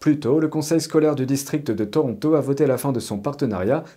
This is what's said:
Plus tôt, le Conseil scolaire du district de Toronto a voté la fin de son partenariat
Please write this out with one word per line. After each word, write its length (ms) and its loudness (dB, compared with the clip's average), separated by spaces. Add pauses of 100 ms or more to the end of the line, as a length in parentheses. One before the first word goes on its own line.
Plus 200 2
tôt, 180 2
le 100 2
Conseil 340 0
scolaire 320 2
du 100 -2
district 460 -2
de 160 -2
Toronto 480 0
a 80 4
voté 240 2
la 100 4
fin 160 -2
de 80 -2
son 160 -4
partenariat 680 -2 (120)